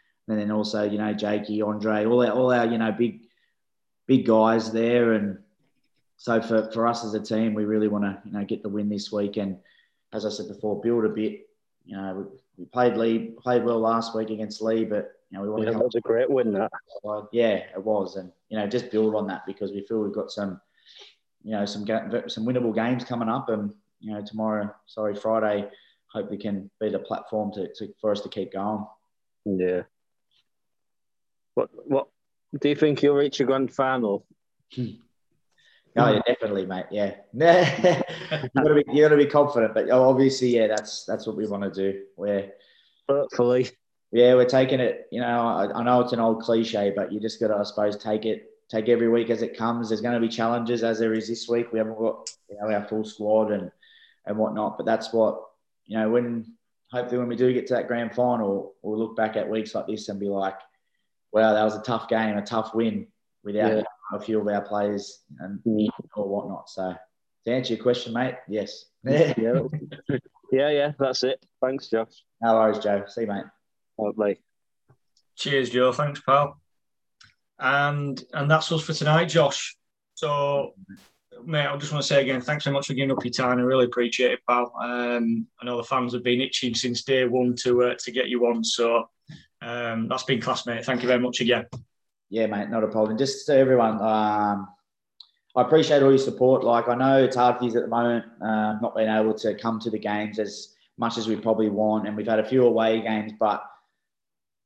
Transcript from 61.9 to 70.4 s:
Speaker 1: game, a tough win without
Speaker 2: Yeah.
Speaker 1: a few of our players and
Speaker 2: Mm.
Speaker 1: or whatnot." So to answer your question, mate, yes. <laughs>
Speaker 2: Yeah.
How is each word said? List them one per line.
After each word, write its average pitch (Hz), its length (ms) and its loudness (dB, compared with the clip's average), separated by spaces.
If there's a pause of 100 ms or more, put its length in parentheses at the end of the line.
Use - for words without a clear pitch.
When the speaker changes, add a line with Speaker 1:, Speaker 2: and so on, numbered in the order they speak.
Speaker 1:
game, 110 280 0
a 104 100 -2
tough 113 280 -4
win 110 340 0 (340)
without 107 340 2
Speaker 2:
Yeah. 107 60 2 (300)
Speaker 1:
a 101 80 -6
few 110 200 -2
of 101 60 -4
our 101 160 0
players 104 580 -4 (200)
and 95 240 -10
Speaker 2:
Mm. 107 240 2 (280)
Speaker 1:
or 101 120 -4
whatnot." 98 400 -6
So 92 260 -8 (520)
to 117 60 0
answer 127 220 -2
your - 80 -6
question, 120 300 0
mate, 123 240 -2 (120)
yes. 101 360 -6 (100)
<laughs> - 100 -20
Speaker 2:
Yeah. 147 300 4 (1160)